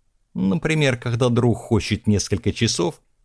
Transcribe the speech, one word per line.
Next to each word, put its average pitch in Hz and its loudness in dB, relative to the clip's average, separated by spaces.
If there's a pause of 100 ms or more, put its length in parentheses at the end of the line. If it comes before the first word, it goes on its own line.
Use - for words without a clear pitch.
(340)
Например, 156 0
когда 120 0
друг 120 2
хочет - -2
несколько 101 0
часов 165 -2 (240)